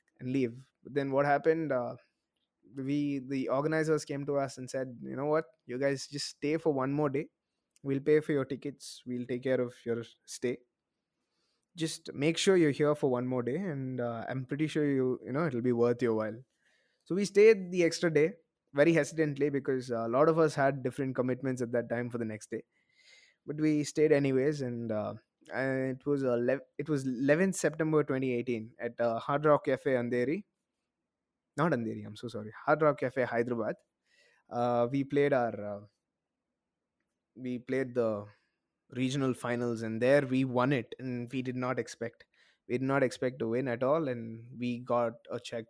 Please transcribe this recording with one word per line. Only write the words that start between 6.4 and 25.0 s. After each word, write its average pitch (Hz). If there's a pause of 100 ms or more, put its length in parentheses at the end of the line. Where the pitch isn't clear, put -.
for 156
one 135
more 147
day. 139 (540)
We'll 135
pay 151
for 156
your 139
tickets. -
We'll 123
take 123
care 127
of 120 (140)
your 117 (240)
stay. - (1160)
Just 160
make 151
sure 190
you're 160 (120)
here 147
for 143
one 123
more 127
day, 120
and, 135
uh, 117
I'm 131
pretty 147
sure 151
you, 131
you 113
know, 151
it'll 123
be 123
worth 120
your 113
while." 107 (720)
So 160
we 202
stayed 196
the 175
extra 165
day 156 (420)
very 147
hesitantly, 147
because, 135
uh, 117
a -
lot 135
of 160
us 156
had 139
different 131
commitments 127
at 120
that 120
time 120
for 120
the 117
next 107
day. 110 (840)
But 147
we 151
stayed 151
anyways, 139
and, 120
uh, 107 (400)